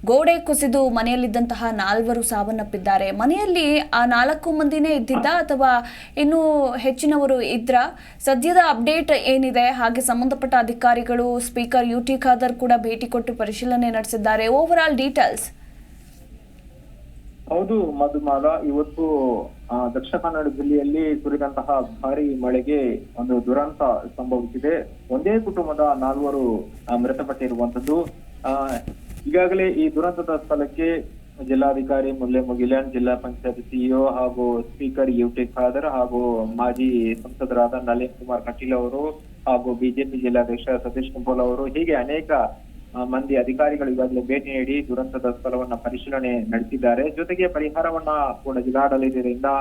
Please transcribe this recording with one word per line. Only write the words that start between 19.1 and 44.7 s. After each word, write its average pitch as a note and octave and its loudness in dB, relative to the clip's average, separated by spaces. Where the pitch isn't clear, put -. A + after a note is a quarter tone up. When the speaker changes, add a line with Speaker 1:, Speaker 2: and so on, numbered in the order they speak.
Speaker 2:
ಆ, B2 -2
ದಕ್ಷಿಣ C3 -4
ಕನ್ನಡ D#3+ -2
ಜಿಲ್ಲೆಯಲ್ಲಿ C#3+ 0
ಸುರಿದಂತಹ C#3 -2
ಭಾರಿ C#3+ -2
ಮಳೆಗೆ B2+ -2
ಒಂದು B2+ 0
ದುರಂತ D3 0
ಸಂಭವಿಸಿದೆ. B2+ -4
ಒಂದೇ F3+ 2
ಕುಟುಂಬದ E3 -4
ನಾಲ್ವರು, C3 -2
ಆ, A#2+ 0
ಮೃತಪಟ್ಟಿರುವಂತದ್ದು. C3 -2
ಆ, C3+ -2
ಈಗಾಗಲೇ F#3 2
ಈ D#3 0
ದುರಂತದ E3 -2
ಸ್ಥಳಕ್ಕೆ D#3 -2
ಜಿಲ್ಲಾಧಿಕಾರಿ C3+ 0
ಮುಲ್ಲೆ B2+ 0
ಮುಗಿಲನ್, B2 0
ಜಿಲ್ಲಾ B2 0
ಪಂಚಾಯತ್ B2 -8
ಸಿಇಒ C3 0
ಹಾಗೂ B2 -2
ಸ್ಪೀಕರ್ C3 -2
ಯು A#2+ 2
ಟಿ A#2+ -4
ಖಾದರ್ B2+ 0
ಹಾಗೂ B2 0
ಮಾಜಿ A#2+ 0
ಸಂಸದರಾದ B2 0
ನಳಿನ್ B2 -2
ಕುಮಾರ್ B2 -8
ಕಟೀಲ್ B2+ -6
ಅವರು B2+ -2
ಹಾಗೂ B2 0
ಬಿ B2 0
ಜೆ C3+ -2
ಪಿ C3+ -6
ಜಿಲ್ಲಾಧ್ಯಕ್ಷ A#2+ 0
ಸತೀಶ್ C3 -6
ಕುಂಪೋಲ್ B2+ -2
ಅವರು B2 0
ಹೀಗೆ D#3 -2
ಅನೇಕ D3 -4
ಆ, B2 -4
ಮಂದಿ C3+ -2
ಅಧಿಕಾರಿಗಳು C3+ 0
ಈಗಾಗಲೇ B2+ -2
ಭೇಟಿ C3+ -4
ನೀಡಿ C3+ -2